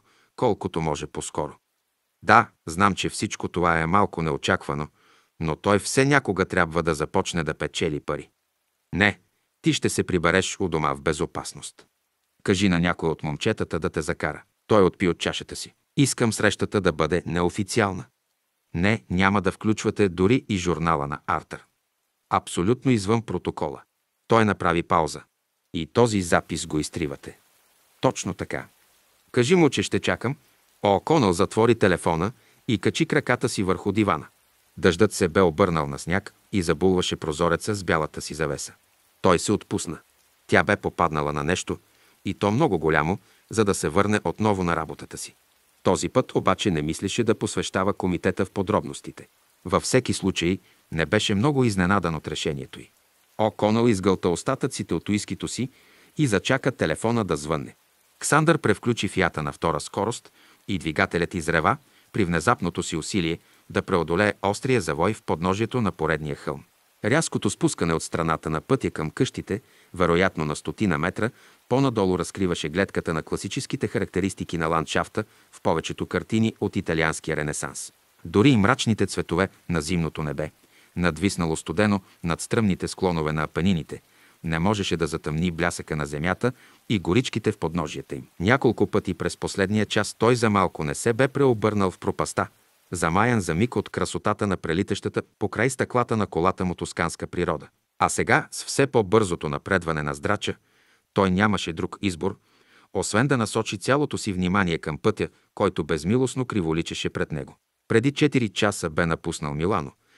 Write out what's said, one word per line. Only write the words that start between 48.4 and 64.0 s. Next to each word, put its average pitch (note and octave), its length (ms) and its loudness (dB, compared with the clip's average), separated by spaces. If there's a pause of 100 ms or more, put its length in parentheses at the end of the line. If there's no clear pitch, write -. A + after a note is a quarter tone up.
в - 60 -12
подробностите. F2 760 -4 (380)
Във F2+ 180 2
всеки B2 300 0
случай F#2 460 0 (320)
не D#2 140 0
беше G#2 300 2
много C3 280 2
изненадан F#2 520 2
от D2+ 120 -8
решението D2 520 -6
й. - 100 -20 (500)
О'Конъл A2 500 2
изгълта F#2+ 400 2
остатъците - 640 -2
от E2 160 -4
уискито G2+ 380 -4
си A#2+ 220 -6 (480)
и D3+ 100 2
зачака B2 440 0
телефона A2 540 0
да E2 120 0
звънне. D2 380 -6 (460)
Ксандър D#3 360 4
превключи A2 500 0
Фиата E2+ 360 0
на C#2+ 80 -4
втора D#2 280 -2
скорост - 520 -6 (360)
и G2 100 -2
двигателят E2 560 0
изрева E2 440 0 (340)
при G2+ 140 0
внезапното F2 580 0
си - 120 -6
усилие E2 440 -2 (300)
да F#2+ 120 -2
преодолее F#2 600 2